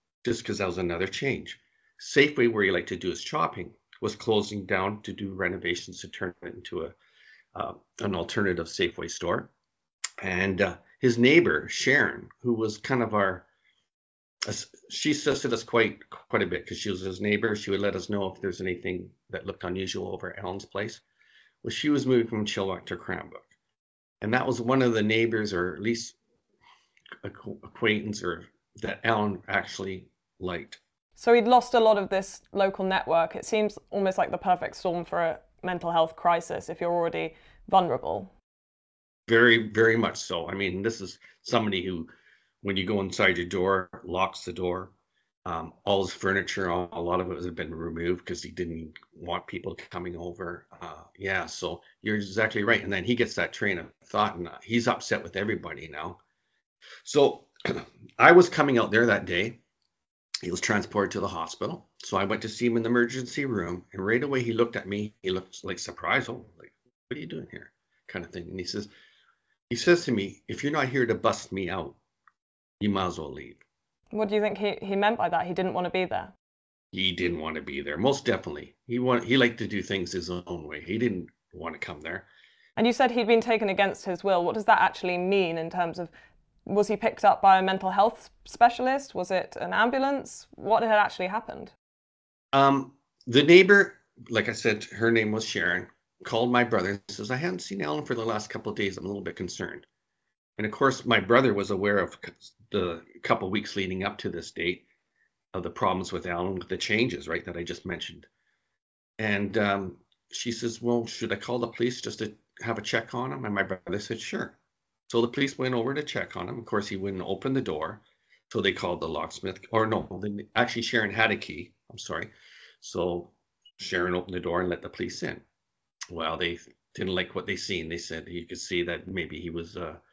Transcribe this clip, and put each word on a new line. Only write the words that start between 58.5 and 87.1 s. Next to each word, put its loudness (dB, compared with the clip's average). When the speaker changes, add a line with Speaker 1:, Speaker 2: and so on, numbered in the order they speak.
Speaker 1:
out 2
there 6
that 2
day. -2
He -4
was -4
transported 0
to -2
the -2
hospital. -6
So -4
I 2
went -2
to -6
see -2
him 4
in 2
the -2
emergency 0
room, -4
and -6
right 2
away 0
he -2
looked 2
at -6
me. -4
He -2
looked, -6
like, -6
surprised. -2
"Oh, -12
like, -20
what -6
are -10
you -10
doing -10
here?" -16
kind -8
of -18
thing. -10
And -10
he -6
says, -8
he -2
says 6
to 0
me, -2
"If -8
you're 0
not 0
here 2
to 2
bust -2
me -4
out, -6
you 2
might 2
as -4
well -8
leave." -14
Speaker 2:
What -2
do -2
you 4
think 0
he, -2
he -2
meant 2
by 2
that? 0
He -6
didn't 0
want -2
to -2
be 0
there? -6
Speaker 1:
He 0
didn't 0
want -6
to -6
be -8
there, -6
most 2
definitely. -4
He -4
want, 2
he 2
liked 4
to -4
do -4
things -4
his -6
own -8
way. -10
He -6
didn't -2
want -10
to -16
come -10
there. -10
Speaker 2:
And 2
you 4
said 2
he'd 0
been 6
taken 0
against 0
his -6
will. 2
What 0
does -4
that 8
actually 0
mean 2
in -6
terms -4
of, -8
was 2
he 2
picked -2